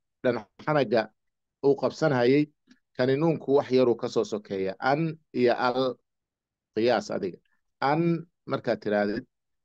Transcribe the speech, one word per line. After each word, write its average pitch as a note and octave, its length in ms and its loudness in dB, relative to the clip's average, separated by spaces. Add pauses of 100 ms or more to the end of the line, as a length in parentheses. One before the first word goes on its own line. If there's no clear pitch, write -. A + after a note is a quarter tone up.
(240)
dhanac A#2+ 240 -2 (140)
xanaga A#2+ 400 0 (640)
uu C#3 120 4
qabsanayay, C3 680 2 (560)
kani C3 180 0
nuunku D3+ 380 0
wax C#3 160 2
yaruu B2+ 240 4
ka A#2+ 140 -6
soo A#2 140 -2
sokeeyaa. G2 540 -6
An C#3 240 0 (320)
iyo B2 220 2
al B2+ 400 -2 (800)
qiyaas A2 340 0
adiga. G2+ 280 -6 (420)
An D3 200 0 (440)
markaad B2 360 -4
tirahdid, G#2 420 -2 (400)